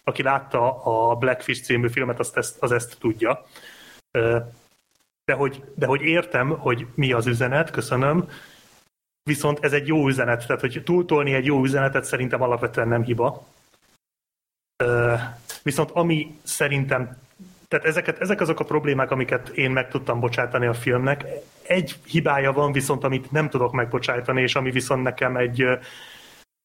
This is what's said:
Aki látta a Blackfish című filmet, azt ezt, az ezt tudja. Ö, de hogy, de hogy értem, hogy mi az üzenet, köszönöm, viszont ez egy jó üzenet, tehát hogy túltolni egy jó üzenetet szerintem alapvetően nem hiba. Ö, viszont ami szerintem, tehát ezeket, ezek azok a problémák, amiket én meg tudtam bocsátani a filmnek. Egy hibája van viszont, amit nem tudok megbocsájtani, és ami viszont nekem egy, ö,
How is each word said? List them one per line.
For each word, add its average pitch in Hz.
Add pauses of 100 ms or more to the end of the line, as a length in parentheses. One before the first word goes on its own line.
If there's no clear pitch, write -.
Aki 135
látta 131
a 113
Blackfish 123
című 120
filmet, 123
azt 113
ezt, -
az 123
ezt 117
tudja. 113 (640)
Ö, 117 (880)
de 147
hogy, 135 (120)
de 131
hogy 139
értem, 156
hogy 131
mi 135
az 117
üzenet, 131
köszönöm, 143 (960)
viszont 147
ez 139
egy 143
jó 151
üzenet, 120
tehát 127
hogy 135
túltolni 160
egy 131
jó 135
üzenetet 135
szerintem 127
alapvetően 120
nem 117
hiba. 120 (1300)
Ö, 120 (480)
viszont 151
ami 165
szerintem, 135 (520)
tehát 156
ezeket, 165
ezek 196
azok 160
a 147
problémák, 143
amiket 127
én 131
meg 131
tudtam 123
bocsátani 120
a 117
filmnek. 131 (380)
Egy 180 (120)
hibája 139
van 143
viszont, 135
amit 131
nem 151
tudok 123
megbocsájtani, 123
és 123
ami 131
viszont 127
nekem 127
egy, 123
ö, 127 (920)